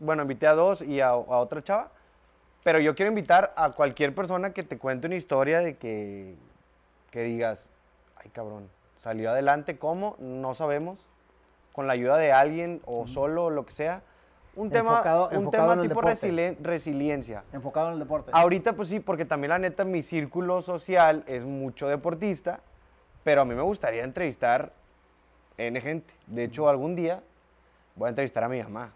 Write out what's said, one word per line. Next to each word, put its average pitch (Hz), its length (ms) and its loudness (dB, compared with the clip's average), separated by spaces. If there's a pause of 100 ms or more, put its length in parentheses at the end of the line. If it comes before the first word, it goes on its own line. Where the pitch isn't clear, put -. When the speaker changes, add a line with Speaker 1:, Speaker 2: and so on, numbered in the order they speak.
Speaker 1:
Bueno, 156 220 0
invité 139 240 0
a 156 80 8
dos 180 280 4
y 139 180 -2
a, 131 80 4
a 123 80 4
otra 123 460 -2
chava. 208 280 -4 (720)
Pero 160 180 6
yo 151 140 4
quiero 196 160 0
invitar 190 460 4
a 156 160 2
cualquier 143 420 0
persona 185 380 -4
que 185 100 -8
te 147 160 -10
cuente 131 280 -4
una 180 100 -4
historia 147 440 2
de 160 160 -2
que, 101 600 -10 (720)
que 117 120 -6
digas, 117 480 -4 (460)
"Ay, - 140 -20
cabrón, 107 380 -14 (280)
salió 110 340 -4
adelante, 139 480 2
¿cómo? 180 420 -4
No 131 340 -8
sabemos. 156 500 -4 (680)
Con 135 140 -6
la 131 60 0
ayuda 127 240 2
de 156 160 4
alguien 160 540 2
o 120 140 -6
Speaker 2:
Ujú. 120 80 -8
Speaker 1:
solo, 156 420 -2
lo 147 140 -4
que - 80 -20
sea". 170 300 -6 (540)
Un 208 140 -6
tema, 226 200 2
Speaker 2:
Enfocado, 202 380 4
Speaker 1:
un - 60 -4
Speaker 2:
enfocado 202 300 0
Speaker 1:
tema 170 100 6
Speaker 2:
en 175 60 2
el 170 80 0
Speaker 1:
tipo 156 120 -2
Speaker 2:
deporte. 226 320 2
Speaker 1:
resili-, 170 280 0
resiliencia. 143 920 -4
Speaker 2:
Enfocado 139 360 -4
en 170 60 -6
el 160 60 -8
deporte. 143 340 -6
Speaker 1:
Ahorita, 175 380 6
pues 175 160 -6
sí, 208 120 -2
porque 165 240 -2
también 143 260 -2
la 175 100 2
neta, 185 240 -2
mi 180 180 -2
círculo 175 600 -4
social 170 680 2
es 123 160 -6
mucho 135 420 -8
deportista, 165 720 -4 (640)
pero 139 200 4
a - 20 2
mí 123 100 -4
me 127 80 -2
gustaría 139 400 -2
entrevistar 131 680 -2 (840)
N 117 220 -4
gente. 151 320 -8 (140)
De 117 180 -8
hecho, 120 180 -6
Speaker 2:
Ujú. 147 80 6
Speaker 1:
algún 143 260 0
día 175 260 -4 (720)
voy 107 120 -4
a - 20 0
entrevistar 120 340 -2
a 117 60 0
mi 127 120 -4
mamá, 110 360 -10